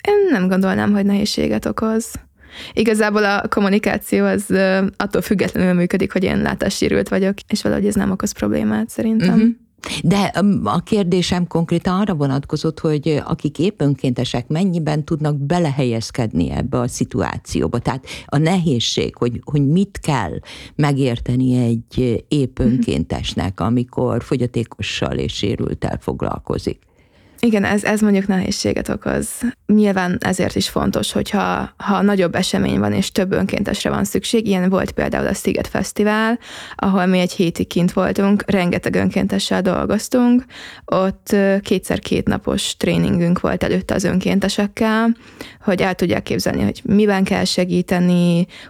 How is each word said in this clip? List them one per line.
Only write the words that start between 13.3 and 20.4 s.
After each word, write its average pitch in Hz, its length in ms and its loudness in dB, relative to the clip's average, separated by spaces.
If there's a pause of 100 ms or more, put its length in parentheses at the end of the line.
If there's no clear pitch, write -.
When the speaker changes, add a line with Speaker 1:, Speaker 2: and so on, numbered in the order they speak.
Speaker 2:
épp 185 220 0
önkéntesek, 127 680 0
mennyiben 156 560 0
tudnak 147 320 -2
belehelyezkedni 131 1120 0
ebbe 69 280 -2
a 120 100 0
szituációba? - 880 -2
Tehát - 260 -4 (220)
a - 100 -2
nehézség, 156 800 0
hogy, 120 280 -2
hogy 147 240 0
mit 190 340 2
kell 113 360 -2 (360)